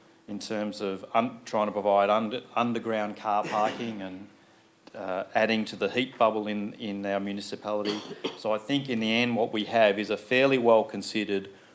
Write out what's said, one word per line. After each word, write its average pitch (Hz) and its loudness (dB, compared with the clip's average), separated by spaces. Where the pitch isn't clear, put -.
in 104 -6
terms 107 -6
of 95 -4
un-, 117 0
trying 107 0
to 98 -4
provide 101 4
under, 113 0
underground 110 -2
car 104 0
parking 110 -2
and, 95 -12
uh, 95 -4
adding 110 2
to 104 -10
the 98 0
heat 127 -4
bubble 107 2
in, 104 -6
in 101 -8
our 98 0
municipality. 104 -4
So 107 -2
I 107 0
think 139 -2
in 117 0
the 110 0
end 120 2
what 110 0
we 107 0
have 107 4
is 104 -2
a 104 0
fairly 131 4
well 113 6
considered, 98 -4